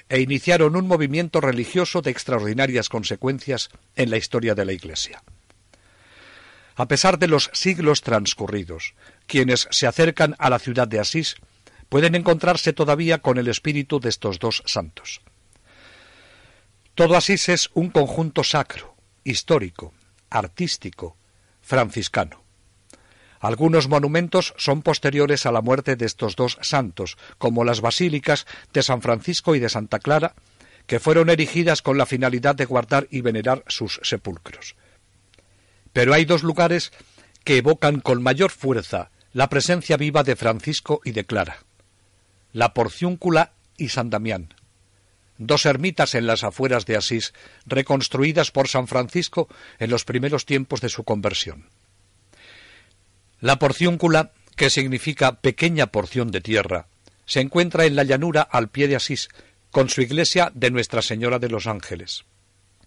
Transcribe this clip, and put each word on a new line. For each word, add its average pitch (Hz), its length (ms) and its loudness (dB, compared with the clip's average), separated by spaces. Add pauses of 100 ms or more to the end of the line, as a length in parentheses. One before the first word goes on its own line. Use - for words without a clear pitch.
e 131 120 0
iniciaron 151 560 2
un 185 120 -2
movimiento 160 540 0
religioso 139 600 0
de 135 100 -2
extraordinarias 120 760 -2
consecuencias 123 800 -4 (260)
en 120 160 0
la 113 60 2
historia 113 360 -2
de 98 120 -2
la 95 80 -4
Iglesia. - 500 -10 (1500)
A 120 120 -4
pesar 170 300 2
de 170 100 2
los 151 260 2
siglos 165 480 2
transcurridos, 101 920 -4 (320)
quienes 127 460 2
se - 160 0
acercan 160 500 2
a 139 140 2
la 123 80 2
ciudad 123 280 -2
de 107 120 -2
Asís 151 360 -4 (540)
pueden 160 240 4
encontrarse 170 580 2
todavía 160 460 2
con 127 220 0
el 123 80 -2
espíritu 143 520 -2
de 120 100 -4
estos 98 300 -4
dos 113 260 -4
santos. - 560 -8 (1700)
Todo 170 200 6
Asís 180 340 2
es 175 240 0
un 170 160 0
conjunto 151 540 0
sacro, - 520 -4 (280)
histórico, 120 680 -2 (360)
artístico, 98 840 -6 (460)
franciscano. 110 840 -2 (960)
Algunos 139 480 2
monumentos 151 720 0
son 147 240 -2
posteriores 143 640 0
a 123 60 0
la 113 100 0
muerte 131 340 0
de 117 120 -2
estos 107 280 -4
dos 123 260 -2
santos, 104 560 -4 (200)
como 120 260 0
las 120 180 0
basílicas 147 640 0 (260)
de 160 80 2
San 123 220 -2
Francisco 151 520 0
y 135 40 2
de 120 100 0
Santa 107 300 -4
Clara, 151 340 0 (540)
que 123 120 0
fueron 160 300 4
erigidas 160 540 0
con 139 160 0
la 127 80 2
finalidad 127 480 0
de 135 100 -2
guardar 131 460 0
y 131 100 -6
venerar 120 460 0
sus - 340 -6
sepulcros. - 760 -10 (1160)
Pero 127 220 4
hay 160 100 6
dos 156 160 2
lugares 170 500 0 (520)
que 139 140 4
evocan 147 420 4
con 123 240 0
mayor 139 260 2
fuerza 107 600 -4 (220)
la 131 160 2
presencia 156 480 0
viva 147 260 0
de 127 120 0
Francisco 120 680 -2
y 123 60 -6
de 107 140 -6
Clara: 92 340 -4 (920)
la 113 200 0
Porciúncula 165 800 0 (240)
y 131 120 -6
San 120 200 -4
Damián, 104 460 -6 (840)
dos 143 300 0
ermitas 147 480 0
en 117 100 0
las 113 180 0
afueras 120 440 -2
de 110 100 2
Asís, 110 360 -4 (340)
reconstruidas 139 840 0
por 135 180 2
San 127 200 -2
Francisco 147 600 -2 (300)
en 113 140 -4
los 117 140 0
primeros 127 420 -2
tiempos 135 340 -2
de 120 80 -4
su 110 140 -10
conversión. 98 680 -4 (1700)
La 131 200 2
Porciúncula, 160 720 2 (240)
que 139 160 2
significa 131 720 -2
pequeña 151 500 0
porción 117 400 -2
de 92 100 -4
tierra, 92 460 -2 (400)
se - 120 -2
encuentra 165 460 2
en 147 100 2
la 143 80 4
llanura 147 380 0
al 117 280 0
pie 143 180 0
de 139 80 0
Asís, - 340 -6 (400)
con 139 200 2
su - 120 0
iglesia 160 540 0
de 123 160 0
Nuestra 117 320 -2
Señora 120 340 -2
de 120 120 -4
los 107 180 -4
Ángeles, 95 580 -10 (600)